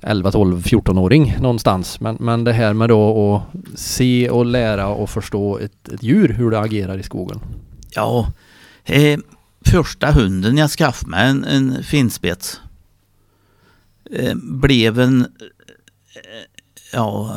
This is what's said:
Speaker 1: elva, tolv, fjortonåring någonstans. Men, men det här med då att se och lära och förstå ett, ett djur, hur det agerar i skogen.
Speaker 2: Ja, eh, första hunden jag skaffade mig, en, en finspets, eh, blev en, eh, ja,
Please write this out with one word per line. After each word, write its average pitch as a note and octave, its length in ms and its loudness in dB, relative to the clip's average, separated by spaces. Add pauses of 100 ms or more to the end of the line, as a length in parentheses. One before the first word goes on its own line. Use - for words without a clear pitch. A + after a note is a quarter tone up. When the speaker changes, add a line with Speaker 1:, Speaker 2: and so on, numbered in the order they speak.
Speaker 1:
elva, G2 300 0
tolv, F#2+ 300 2
fjortonåring G2 800 2
någonstans. A2 580 -2
Men, A2 200 -6
men A#2 240 -2
det A#2 100 2
här A2 200 0
med A2+ 160 0
då G#2+ 460 4
att - 440 -8
se B2 500 0
och A#2+ 160 2
lära A2 420 -2
och G#2 220 -4
förstå G2+ 480 -4
ett, - 320 -12
ett - 140 -10
djur, D#3 260 4
hur A2+ 220 0
det A2 80 0
agerar G2+ 380 -4
i F#2+ 60 -10
skogen. - 360 -10 (560)
Speaker 2:
Ja, A2+ 320 -2 (580)
eh, D3 340 4 (460)
första - 460 2
hunden G#2 460 2
jag D3+ 120 4
skaffade - 420 -2
mig, G#2 180 2
en, C#3 140 0
en C3+ 400 0
finspets, G#2+ 800 -2 (1500)
eh, B2+ 240 -4
blev B2+ 640 2
en, B2+ 220 4
eh, - 60 0 (1700)
ja, G#2+ 440 -6